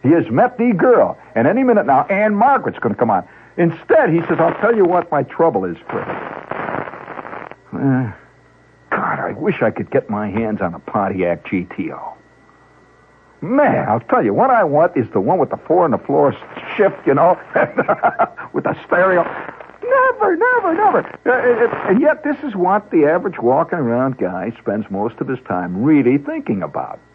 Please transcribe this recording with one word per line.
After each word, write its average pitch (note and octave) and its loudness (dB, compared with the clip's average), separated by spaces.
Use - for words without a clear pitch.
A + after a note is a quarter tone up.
He C3 2
has E3 2
met A3 0
the A#3+ 2
girl. E3 4
And A#2 2
any - 0
minute G#3 2
now, C3+ 2
Anne G#3 0
Margaret's A#3+ 0
gonna G#2 -2
come A#2 0
on. F#2+ 0
Instead, F3 2
he E3 2
says, D#3+ -2
"I'll D#3+ 2
tell A3+ 2
you G#3 4
what F3 0
my C#3+ 0
trouble B2+ 0
is, E2+ -6
Fred. - -6
Uh, B2+ 0
God, - -4
I F2+ -6
wish D#3 -2
I A2 2
could - -8
get - 0
my G#2 -4
hands G#2+ -4
on F2 -4
a F#2 -14
Pontiac F#2+ -2
G F2 -4
T E2+ -8
O. - -14
Man, B3+ 0
I'll A2+ 0
tell A#3+ 0
you, G2+ 0
what A3 2
I A#3 4
want D#3 2
is F3+ -2
the G2+ -2
one D3+ 0
with C#3+ 0
the - -6
four E3+ 2
on D3+ 0
the G2+ 0
floor C#3+ 2
shift, - 0
you C#3 2
know, E3+ 4
<laughs> - -2
with D3 -4
the F#3 -2
stereo." F3+ 2
Never, B4 2
never, G#4 2
never. F#4 2
Uh, B3+ 2
it, A#3+ 2
it, A3 0
and G#3 4
yet, D4+ 2
this - -2
is A#3+ -8
what F#3+ 0
the D#3 4
average E3 0
walking D3+ 0
around B2+ 0
guy F#2 -6
spends G#2+ -4
most G#2 -4
of C3+ -2
his C3 -6
time F2+ -4
really C#3 4
thinking C#4 -4
about. - -8